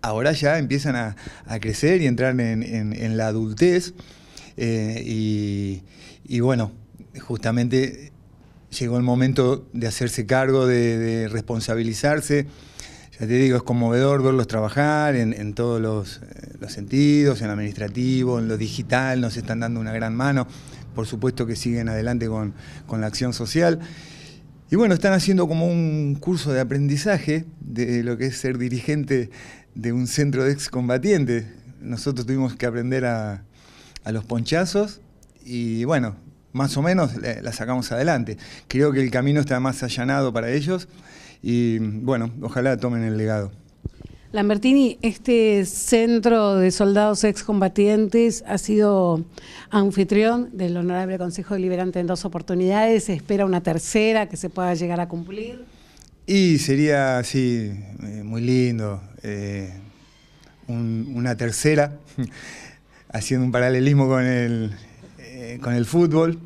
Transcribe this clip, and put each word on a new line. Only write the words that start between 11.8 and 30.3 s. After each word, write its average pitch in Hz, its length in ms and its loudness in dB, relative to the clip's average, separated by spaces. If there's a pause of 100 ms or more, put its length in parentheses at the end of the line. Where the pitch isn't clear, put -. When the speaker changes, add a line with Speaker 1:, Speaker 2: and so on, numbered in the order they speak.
Speaker 1:
Ya 113 80 -4
te 113 60 2
digo, 127 240 4
es 120 60 0
conmovedor 123 600 2
verlos 131 240 2
trabajar 143 680 0
en, 117 180 0
en 104 200 -6
todos 117 280 -2
los, 107 360 -4
eh, - 420 -18
los - 120 -14
sentidos, 139 720 2
en 113 60 -4
lo 104 60 -4
administrativo, 120 840 -2
en 113 80 -2
lo 110 100 -2
digital, 123 600 -2
nos 117 160 -2
están 117 240 -6
dando 117 200 -4
una 110 120 -6
gran 113 240 -4
mano. 135 320 0 (480)
Por 113 100 -4
supuesto 120 400 -2
que 113 100 -6
siguen 117 340 -2
adelante 113 380 -2
con, 107 260 -4 (320)
con 110 140 -6
la 107 80 -2
acción 123 260 -4
social. 165 460 0 (880)
Y 160 60 2
bueno, 208 180 6
están 190 200 4
haciendo 180 340 4
como 165 180 0
un 156 540 0
curso 147 320 -2
de 131 80 2
aprendizaje 143 840 0 (140)
de 120 440 -2
lo 120 140 -2
que 131 100 -2
es 123 100 -6
ser 127 200 -4
dirigente 127 720 -2 (440)
de 117 200 -4
un 127 120 0
centro 139 380 0